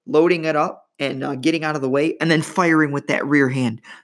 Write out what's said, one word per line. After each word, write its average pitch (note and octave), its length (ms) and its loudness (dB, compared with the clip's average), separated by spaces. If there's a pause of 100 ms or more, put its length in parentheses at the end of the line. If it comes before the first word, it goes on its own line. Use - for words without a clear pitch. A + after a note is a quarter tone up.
loading D#3+ 400 2
it D#3 100 0
up D#3+ 320 -4 (120)
and, C3+ 240 -4
uh, C#3 100 -4
getting D#3 300 -2
out D3+ 120 -2
of D3 60 -6
the C3+ 80 -2
way, C#3+ 320 0
and E3 80 0
then D#3 140 2
firing D#3 480 2
with C#3+ 160 -6
that - 180 -2
rear C#3 240 2
hand. B2+ 320 -4 (220)